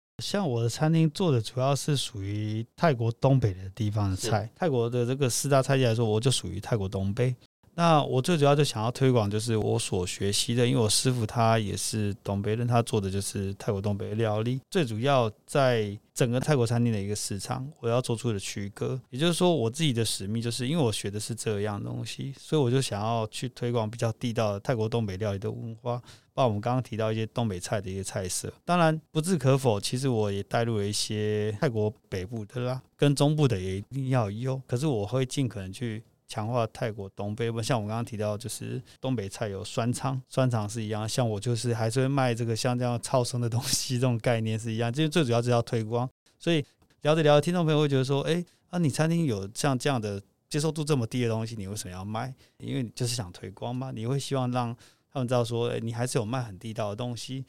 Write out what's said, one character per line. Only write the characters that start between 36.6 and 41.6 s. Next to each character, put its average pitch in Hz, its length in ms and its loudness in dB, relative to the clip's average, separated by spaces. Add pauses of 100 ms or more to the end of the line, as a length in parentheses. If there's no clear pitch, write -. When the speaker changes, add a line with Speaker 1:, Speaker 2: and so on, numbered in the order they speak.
Speaker 1:
泰 117 240 -4
国 101 240 -8
东 104 200 -4
北， 117 160 -2 (120)
像 120 180 0
我 104 60 -4
刚 110 80 -4
刚 117 100 -4
提 117 100 -10
到， 104 220 -2
就 110 100 -10
是 117 320 -8 (220)
东 131 140 0
北 98 120 -4
菜 - 200 -6
有 95 160 -6
酸 120 280 -2
肠， 131 380 -4
酸 131 180 2
肠 110 220 0
是 113 140 -6
一 107 60 -4
样， 107 200 -4
像 123 180 2
我 104 120 0
就 120 160 -2
是 120 180 0